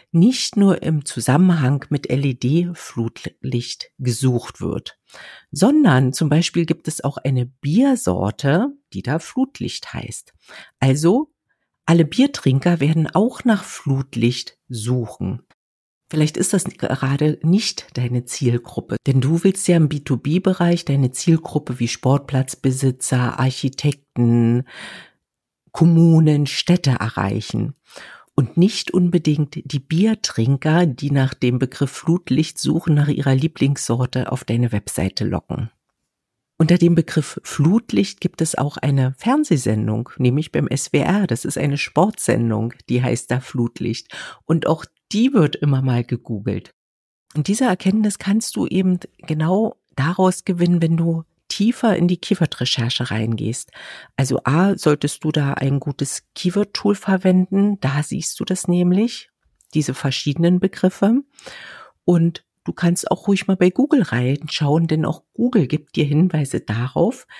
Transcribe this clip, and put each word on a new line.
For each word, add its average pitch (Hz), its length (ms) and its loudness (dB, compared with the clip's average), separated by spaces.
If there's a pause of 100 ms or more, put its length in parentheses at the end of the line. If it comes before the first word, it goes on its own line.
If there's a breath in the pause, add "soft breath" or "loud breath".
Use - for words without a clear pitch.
(100)
nicht 208 460 2
nur 196 260 4
im 151 220 -2
Zusammenhang 143 840 2
mit - 220 -4
L-E-D-Flutlicht 131 1900 -4
gesucht 123 600 -2
wird, - 380 -8 (540 loud breath)
sondern 151 600 4
zum 151 160 -2
Beispiel 165 380 0
gibt - 220 -4
es - 160 -8
auch 147 120 -4
eine 127 300 -2
Biersorte, 151 1300 0 (200)
die 98 100 -8
da 147 180 -4
Flutlicht - 760 -6
heißt. - 400 -14 (460 loud breath)
Also 165 500 2 (560)
alle 170 180 6
Biertrinker 170 760 0
werden 156 340 2
auch 220 300 0
nach 214 180 2
Flutlicht - 960 -4 (100)
suchen. 113 720 -6 (680)
Vielleicht 156 280 0
ist - 160 0
das 185 100 0
gerade 139 760 -2
nicht - 560 -2
deine 123 260 -2
Zielgruppe, - 720 -4 (100)
denn 135 140 4
du 156 240 0
willst - 240 2
ja 175 80 4
im 156 140 4
B 143 100 -4
two 139 160 -2
B-Bereich 175 680 0
deine 139 240 2
Zielgruppe 156 680 -2
wie 120 80 0
Sportplatzbesitzer, 131 1500 -2
Architekten, 123 1300 0 (1080 loud breath)
Kommunen, 160 760 6
Städte 180 460 0
erreichen 107 840 -4 (600 loud breath)
und - 220 0
nicht - 340 2
unbedingt 165 720 0 (100)
die 143 100 -4
Biertrinker, 156 1080 0
die 139 240 -4
nach 135 240 2
dem 123 240 0
Begriff 131 320 -2
Flutlicht - 680 -2
suchen, 151 360 0
nach 147 140 4
ihrer 135 260 0
Lieblingssorte 131 1000 -2
auf 127 120 -6
deine 120 280 0
Webseite 101 540 -4
locken. 87 440 -6 (840)
Unter 165 220 4
dem 170 160 4
Begriff - 500 -2
Flutlicht 196 800 0
gibt - 180 -6
es 160 160 -2
auch 143 220 -4
eine 135 400 0
Fernsehsendung, 117 960 0
nämlich 131 360 0
beim 151 160 -2
S - 260 -4
W 143 60 2
R. 180 260 2
Das - 180 -4
ist - 140 -6
eine 143 180 -2
Sportsendung, 117 960 0 (160)
die 123 140 0
heißt 120 280 -2
da 127 100 0
Flutlicht. - 680 -6 (380 loud breath)
Und 165 200 0
auch - 200 0 (260)
die 240 200 2
wird 160 240 2
immer 139 240 0
mal 123 240 0
gegoogelt. - 720 -6 (600)
Und 151 140 -2
diese 214 160 0
Erkenntnis 208 540 0
kannst - 380 -2
du 190 100 -2
eben 185 340 0 (160)
genau 175 600 -2 (200)
daraus 180 480 0
gewinnen, 175 380 2
wenn 165 160 2
du 165 260 -2 (240)
tiefer 220 480 0
in 175 120 2
die 180 100 0
Keyword-Recherche - 920 -2
reingehst. 110 600 -4 (460 loud breath)
Also 131 280 0
A, 175 320 2
solltest - 480 0
du 156 80 0
da 139 220 0
ein 139 260 -2
gutes - 440 -6 (100)
Keyword-Tool 202 600 -2
verwenden. 190 880 2
Da 139 220 0
siehst - 360 -8
du - 60 -6
das - 240 -4
nämlich, 180 640 0 (420)
diese 139 220 -2
verschiedenen 165 640 0
Begriffe. 196 640 0 (800 loud breath)
Und 170 400 2 (200)
du - 100 -8
kannst - 360 -2
auch - 180 -2
ruhig 196 180 0
mal 190 100 0
bei 180 140 4
Google 262 320 2
reinschauen, 143 840 0
denn 156 180 0
auch - 160 -6 (100)
Google 220 360 0
gibt - 280 -6
dir 151 80 2
Hinweise 147 560 0
darauf, 135 640 -2 (140 loud breath)